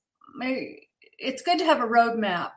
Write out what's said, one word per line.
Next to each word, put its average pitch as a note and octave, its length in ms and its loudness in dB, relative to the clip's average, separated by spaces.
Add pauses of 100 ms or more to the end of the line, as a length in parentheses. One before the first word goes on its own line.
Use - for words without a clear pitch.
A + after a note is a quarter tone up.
(360)
may-, - 520 -6 (300)
it's C4 240 -6
good E4+ 180 2
to E4 60 0
have C#4+ 140 4
a A#3+ 80 -2
roadmap, A3+ 680 2